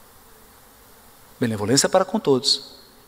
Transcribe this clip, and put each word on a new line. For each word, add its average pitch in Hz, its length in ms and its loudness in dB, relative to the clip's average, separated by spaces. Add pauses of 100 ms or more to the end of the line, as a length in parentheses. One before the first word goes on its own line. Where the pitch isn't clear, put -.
(1400)
Benevolência 110 500 0
para 185 160 2
com - 140 -4
todos, - 560 -2 (320)